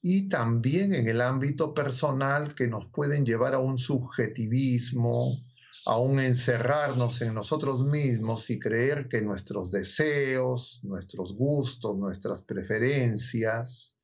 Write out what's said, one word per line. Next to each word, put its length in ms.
y 280
también 640
en 120
el 140
ámbito 520
personal 800
que 120
nos 200
pueden 380
llevar 280
a 60
un 180
subjetivismo, 1700
a 140
un 200
encerrarnos 1000
en 140
nosotros 500
mismos 640
y 80
creer 520
que 120
nuestros 500
deseos, 1120
nuestros 520
gustos, 600
nuestras 440
preferencias 1600